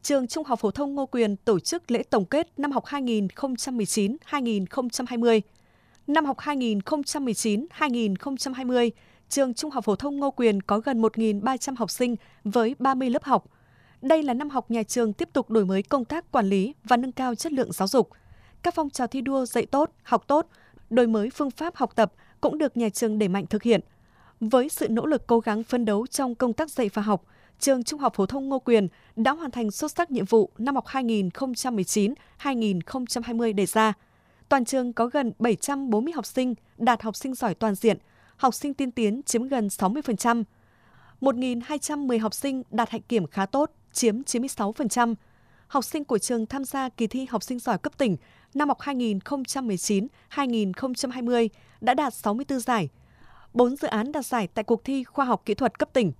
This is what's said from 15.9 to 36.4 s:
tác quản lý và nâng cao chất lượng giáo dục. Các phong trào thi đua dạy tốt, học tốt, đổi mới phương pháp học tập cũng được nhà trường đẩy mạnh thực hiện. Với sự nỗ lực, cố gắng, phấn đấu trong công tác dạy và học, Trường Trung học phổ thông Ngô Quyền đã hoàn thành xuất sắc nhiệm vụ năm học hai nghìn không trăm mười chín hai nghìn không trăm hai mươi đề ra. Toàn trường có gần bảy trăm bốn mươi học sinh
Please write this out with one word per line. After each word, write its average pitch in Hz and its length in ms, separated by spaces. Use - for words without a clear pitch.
tác 330 260
quản 190 180
lý 196 240
và 240 140
nâng 254 140
cao 247 240
chất 320 160
lượng 262 200
giáo 190 160
dục. 233 220
Các 349 120
phong 302 140
trào 247 180
thi 269 140
đua 262 240
dạy 233 200
tốt, 294 260
học - 240
tốt, 302 200
đổi 240 180
mới 220 220
phương 277 220
pháp 330 240
học - 200
tập 214 180
cũng 294 160
được 302 200
nhà 233 120
trường 214 300
đẩy 208 100
mạnh 185 180
thực 208 160
hiện. 226 180
Với 247 300
sự - 200
nỗ 226 160
lực, 302 220
cố 233 120
gắng, 226 240
phấn 247 220
đấu 214 220
trong 254 280
công 240 180
tác 302 180
dạy 220 220
và 214 80
học, 208 220
Trường 262 240
Trung 302 160
học 262 160
phổ 196 100
thông 269 240
Ngô 269 100
Quyền 220 280
đã 226 160
hoàn 302 200
thành 226 200
xuất 302 200
sắc 349 200
nhiệm 220 140
vụ 214 320
năm 269 180
học 247 120
hai 269 160
nghìn 214 260
không 262 240
trăm 240 220
mười 190 80
chín 208 300
hai 269 180
nghìn 208 260
không 254 240
trăm 233 180
hai 233 100
mươi 226 200
đề 196 120
ra. 220 280
Toàn 269 160
trường 247 280
có 226 120
gần 247 340
bảy 226 160
trăm 277 340
bốn 220 160
mươi 339 80
học 262 120
sinh 254 300